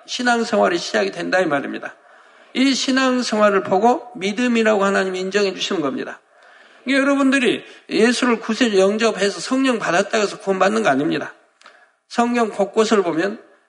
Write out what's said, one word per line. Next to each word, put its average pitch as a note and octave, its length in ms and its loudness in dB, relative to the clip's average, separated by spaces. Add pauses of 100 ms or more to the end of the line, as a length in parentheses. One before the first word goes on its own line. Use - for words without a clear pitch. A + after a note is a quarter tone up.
신앙생활이 A3 680 0
시작이 G3 360 -4
된다, F3 280 -2
이 F#3 60 0
말입니다. A#2+ 480 -6 (580)
이 C4 220 2
신앙생활을 A#3 880 2
보고 G3+ 540 0
믿음이라고 G#3+ 680 0
하나님이 F#3+ 360 -2
인정해 F#3+ 340 -2
주시는 F#3 260 -4
겁니다. B2+ 400 -4 (640)
그러니까 C4+ 220 2
여러분들이 C4+ 580 2 (240)
예수를 A3+ 520 2
구세주 A3 380 0
영접해서 G3+ 600 0
성령 C4 380 0
받았다고 G3 440 0
해서 F3+ 160 -4
구원받는 G3 440 0
거 F#3 60 2
아닙니다. D3 460 -2 (760)
성경 A#3+ 420 0
곳곳을 G#3 520 0
보면, F3 400 -2 (260)